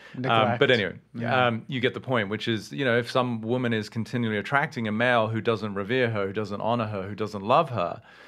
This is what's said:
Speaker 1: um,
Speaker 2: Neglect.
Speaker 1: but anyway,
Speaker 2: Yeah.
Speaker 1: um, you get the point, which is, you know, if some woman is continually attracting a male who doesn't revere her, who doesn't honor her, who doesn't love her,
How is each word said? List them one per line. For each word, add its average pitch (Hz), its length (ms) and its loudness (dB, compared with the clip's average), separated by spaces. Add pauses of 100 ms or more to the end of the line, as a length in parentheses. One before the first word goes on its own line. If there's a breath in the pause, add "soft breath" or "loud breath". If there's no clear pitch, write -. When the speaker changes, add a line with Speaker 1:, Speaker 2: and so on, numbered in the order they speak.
(160 loud breath)
Speaker 1:
um, 127 80 -6
Speaker 2:
Neglect. 117 360 4
Speaker 1:
but 135 120 6
anyway, 98 220 2 (200)
Speaker 2:
Yeah. 123 340 2
Speaker 1:
um, 113 200 -2
you 131 120 -4
get 120 140 2
the 120 80 -8
point, 117 280 0
which 107 200 -4
is, 107 240 -4
you 143 100 -4
know, 117 140 2
if 120 120 0
some 123 320 0
woman 120 320 0
is 107 160 -2
continually 113 480 -2
attracting 127 520 0
a - 20 0
male 117 380 4
who 113 100 -2
doesn't 107 340 0
revere 113 360 0
her, 104 180 -2
who 98 60 -6
doesn't 101 280 -4
honor 117 260 0
her, 101 160 -6
who 101 120 -8
doesn't 101 280 -6
love 139 260 4
her, 95 320 -2 (260 loud breath)